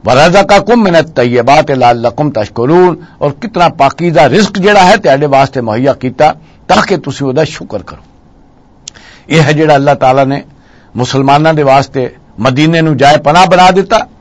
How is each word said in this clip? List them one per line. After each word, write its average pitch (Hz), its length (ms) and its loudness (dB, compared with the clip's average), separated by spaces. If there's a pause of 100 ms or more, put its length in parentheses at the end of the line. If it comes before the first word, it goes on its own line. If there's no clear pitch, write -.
"ਵਰਜ਼ਕਕੁਮ 196 760 2
ਮਿਨਤ 170 240 2
ਤਯਿਬਾਤ 131 640 0
ਲਅਲਕੁਮ 123 600 -2
ਤਸ਼ਕਰੂਨ", 143 640 0 (260)
ਔਰ 143 100 -2
ਕਿਤਨਾ 175 380 -4
ਪਾਕੀਜ਼ਾ 151 600 0
ਰਿਜ਼ਕ 196 300 0
ਜਿਹੜਾ 196 260 2
ਹੈ 190 100 4
ਤੁਹਾਡੇ 147 300 0
ਵਾਸਤੇ 135 360 0
ਮੁਹੱਈਆ 120 320 -2
ਕੀਤਾ 151 420 -2 (320)
ਤਾਂ 196 140 0
ਕਿ 190 160 -4
ਤੁਸੀਂ 139 300 -8
ਉਹਦਾ 135 160 -2
ਸ਼ੁਕਰ - 400 -10
ਕਰੋ। - 200 -20 (1300)
ਇਹ 160 120 2
ਹੈ 147 100 0
ਜਿਹੜਾ 151 240 2
ਅੱਲਾਹ 139 200 2
ਤਾਲਾ 135 280 0
ਨੇ 139 200 -4 (520)
ਮੁਸਲਮਾਨਾਂ 139 580 0
ਦੇ 156 100 -2
ਵਾਸਤੇ 135 520 -2 (240)
ਮਦੀਨੇ 151 420 0
ਨੂੰ 160 160 -2
ਜਾਏ 147 200 4
ਪਨਾਹ 156 280 2
ਬਣਾ 180 260 2
ਦਿੱਤਾ 196 360 -2 (140)